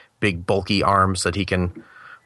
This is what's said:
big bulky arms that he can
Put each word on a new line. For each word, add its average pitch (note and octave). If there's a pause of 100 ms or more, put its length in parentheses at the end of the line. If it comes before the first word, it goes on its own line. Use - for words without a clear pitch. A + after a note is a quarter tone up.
(200)
big F2+
bulky G2
arms F#2+
that F2+
he F#2+
can F2+ (420)